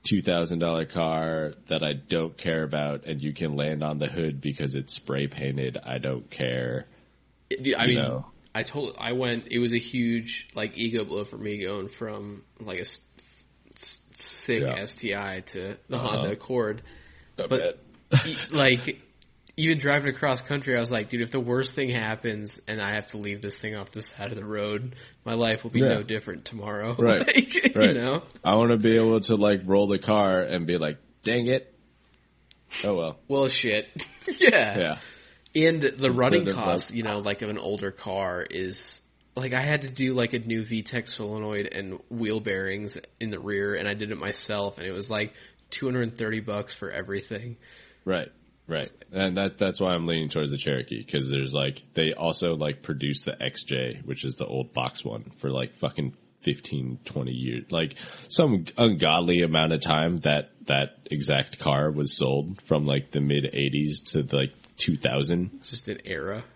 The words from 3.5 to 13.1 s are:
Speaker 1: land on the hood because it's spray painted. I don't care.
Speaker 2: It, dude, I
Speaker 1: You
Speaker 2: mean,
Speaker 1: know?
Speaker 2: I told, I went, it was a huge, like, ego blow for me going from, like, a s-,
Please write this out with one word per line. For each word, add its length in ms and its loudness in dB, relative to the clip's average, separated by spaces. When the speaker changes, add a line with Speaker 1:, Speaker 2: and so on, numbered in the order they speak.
Speaker 1:
land 300 -2
on 140 -2
the 100 -2
hood 320 -2
because 340 -4
it's 200 -6
spray 340 -4
painted. 500 -4
I 200 -6
don't 300 -6
care. 580 -4
Speaker 2:
It, 120 -4
dude, 140 2
I 80 0
Speaker 1:
You 40 4
Speaker 2:
mean, 160 4
Speaker 1:
know? 220 -4
Speaker 2:
I 120 -4
told, 360 -6
I 120 -4
went, 400 -2
it 80 2
was 120 2
a 60 2
huge, 760 -2
like, 200 -4
ego 280 -2
blow 180 -4
for 160 -12
me 260 -6
going 240 -4
from, 540 -10
like, 180 -8
a 20 -6
s-, 200 -8